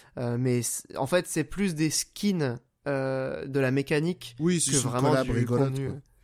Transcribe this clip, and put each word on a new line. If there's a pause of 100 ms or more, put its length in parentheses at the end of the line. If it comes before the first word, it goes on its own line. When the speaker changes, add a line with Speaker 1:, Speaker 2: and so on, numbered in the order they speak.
(160)
Speaker 1:
Euh,
mais
c'est,
en
fait,
c'est
plus
des
skins, (300)
euh,
de
la
mécanique
Speaker 2:
Oui,
c'est
Speaker 1:
que
Speaker 2:
une
Speaker 1:
vraiment
Speaker 2:
collab
Speaker 1:
du
Speaker 2:
rigolote,
Speaker 1:
contenu. (320)